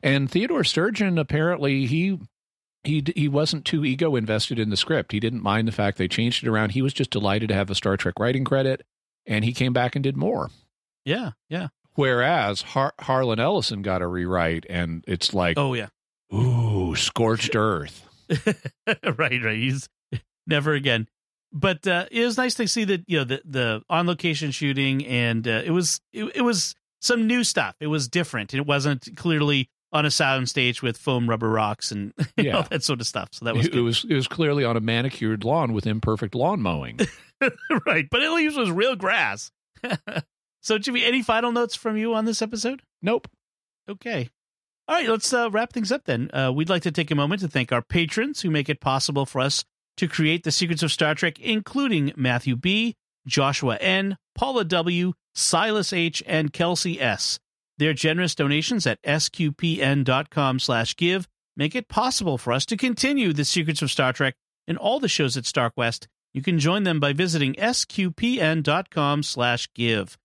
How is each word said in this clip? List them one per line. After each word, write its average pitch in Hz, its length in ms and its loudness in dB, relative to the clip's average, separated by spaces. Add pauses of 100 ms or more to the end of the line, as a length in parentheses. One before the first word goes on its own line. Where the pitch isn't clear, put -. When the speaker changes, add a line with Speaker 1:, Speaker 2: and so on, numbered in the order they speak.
Speaker 1:
And 139 280 2
Theodore 247 320 2
Sturgeon, 196 540 0
apparently, 143 680 0
he, 170 340 0 (640)
he 151 180 0
d-, 143 140 -2
he 147 120 2
wasn't 147 380 0
too 151 200 0
ego 139 300 2
invested 110 440 0
in 107 100 0
the 101 80 0
script. - 340 0
He 107 80 0
didn't 113 240 -2
mind 107 240 2
the 113 60 -2
fact 101 240 0
they 92 100 0
changed 113 360 0
it 117 60 0
around. 107 220 2
He 127 100 0
was 135 120 0
just - 180 -2
delighted 104 380 0
to 98 60 2
have 95 140 0
a 95 60 -2
Star 98 220 0
Trek - 220 -2
writing 127 260 0
credit, 135 360 0 (440)
and 107 200 0
he 120 80 0
came 127 200 0
back 123 220 2
and 139 80 -2
did 135 140 -2
more. 196 320 -2 (560)
Speaker 2:
Yeah, 180 260 -2 (180)
yeah. 170 180 -6 (260)
Speaker 1:
Whereas 127 720 2
Har-, 135 360 0
Harlan 127 400 2
Ellison 127 420 0
got 92 200 0
a 87 60 -2
rewrite, 87 600 0
and 85 380 -4
it's 92 260 -2
like, 87 240 2
Speaker 2:
Oh, 139 160 0
yeah. 110 140 -4 (460)
Speaker 1:
ooh, 107 640 2
scorched - 600 0
earth. 101 480 -2 (260)
Speaker 2:
<laughs> 156 160 -2 (420)
Right, 127 560 0
right. 110 140 0
He's 131 300 -2 (600)
never 147 260 2
again. 127 340 0 (460)
But, 175 340 0
uh, 180 240 0
it 233 140 2
was 226 120 0
nice 254 180 0
to 226 120 0
see 226 160 0
that, 190 240 0
you 165 120 2
know, 139 40 0
the, 131 220 -4
the 123 440 -2
on-location 165 640 0
shooting, 135 560 0
and, 120 400 0
uh, 113 180 0
it - 60 -2
was, 170 300 0 (120)
it, 214 120 -6 (100)
it 285 60 0
was 240 340 0 (260)
some 240 240 2
new 240 200 2
stuff. 110 340 -2
It 151 80 -6
was 151 220 0
different. 127 440 -2
It 139 140 -2
wasn't 143 480 0
clearly 147 540 2 (240)
on 151 120 2
a 147 40 2
soundstage 131 720 0
with 120 160 -2
foam 123 320 0
rubber 113 200 0
rocks 110 420 -2
and 101 220 -8 (120)
<laughs> - 120 -8
you 220 140 2
know, - 80 2
Speaker 1:
Yeah. - 100 -4
Speaker 2:
that 156 140 -4
sort 131 160 0
of 117 80 -4
stuff. - 240 -6
So - 140 -12
that 117 100 -2
was 110 120 2
Speaker 1:
It, - 40 0
Speaker 2:
good. 123 80 0
Speaker 1:
it 120 40 2
was, 117 260 0
it - 40 2
was 131 140 0
clearly 143 380 0
on 117 100 0
a 113 60 0
manicured 113 640 -2
lawn 139 260 2
with 107 160 -2
imperfect 110 480 -2
lawn 139 260 0
mowing. 76 380 -4 (400)
Speaker 2:
<laughs> - 0 - (460)
Right, 143 240 2
but 247 140 2
at 311 80 0
least 311 260 0
it - 20 -2
was 208 120 2
real 226 240 2
grass. 180 560 -2 (320)
<laughs> 254 80 -4 (680)
So, 220 160 0
Jimmy, 240 280 -2
any 247 160 2
final 233 320 0
notes 240 220 0
from 220 220 -4
you 226 160 -2
on 220 120 0
this 226 160 0
episode? 233 400 -4 (200)
Speaker 1:
Nope. 214 280 -2 (600)
Speaker 2:
Okay. 143 400 -6 (580)
All 311 80 0
right, 330 120 2
let's, 226 240 0
uh, 240 180 2
wrap 220 220 0
things 208 220 -2
up 285 120 -4
then. 123 280 0
Uh, 135 200 0
we'd 156 160 0
like 175 140 2
to 175 80 0
take 156 200 -2
a 156 40 2
moment 147 260 2
to 185 60 -2
thank 127 240 0
our 120 100 2
patrons 214 600 -2
who 190 100 0
make 147 160 0
it 147 140 -2
possible 139 440 0
for - 140 -6
us 135 240 0 (340)
to 180 120 0
create 160 340 2
The 160 80 0
Secrets 165 320 0
of 156 80 0
Star 151 240 2
Trek, 165 240 -2
including 214 800 0
Matthew 127 400 0
B, 208 380 0 (300)
Joshua 135 520 2
N, 190 400 0 (180)
Paula 240 300 0
W, 175 480 0 (220)
Silas 208 580 0
H, 170 340 -2
and 156 240 2
Kelsey 170 480 0
S. 117 400 -2 (380)
Their 151 160 4
generous 160 420 0
donations 156 520 0
at 110 160 0
S 147 260 0
Q 156 240 -2
P 165 280 -2
N 139 220 2
dot 131 280 0
com 135 280 0
slash 117 380 0
give 180 300 0 (280)
make 151 200 -2
it 254 120 -6
possible 220 500 0
for 120 140 -4
us 131 140 0
to 226 100 -2
continue 247 580 0
The 147 120 0
Secrets 160 360 0
of 143 100 0
Star 127 220 2
Trek 131 220 -2 (320)
and 170 100 -4
all 247 220 0
the 269 80 -2
shows 139 300 0
at 123 80 -6
StarQuest. 117 640 -2 (260)
You 135 80 -4
can 170 180 2
join 175 240 2
them 165 160 2
by 143 140 2
visiting 156 460 0
S 233 260 0
Q 185 260 -2
P 240 300 0
N 160 220 2
dot 156 260 0
com 147 340 0
slash 120 520 -2
give. 113 500 0